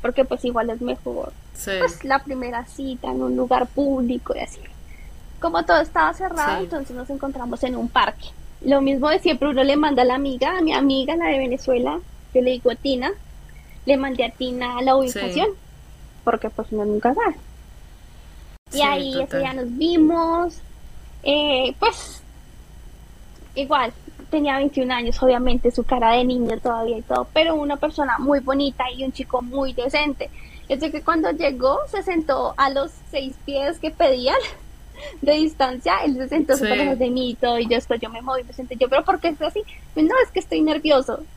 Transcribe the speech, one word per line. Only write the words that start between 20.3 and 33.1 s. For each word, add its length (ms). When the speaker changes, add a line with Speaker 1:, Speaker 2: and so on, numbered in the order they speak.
Speaker 1:
eh, 560
pues, 420
igual, 380
tenía 260
veintiún 340
años, 300
obviamente, 500
su 120
cara 280
de 140
niño 340
todavía 380
y 60
todo, 300
pero 220
una 220
persona 400
muy 220
bonita 520
y 120
un 80
chico 300
muy 320
decente. 560
Yo 100
sé 140
que 120
cuando 280
llegó, 460
se 120
sentó 560
a 140
los 200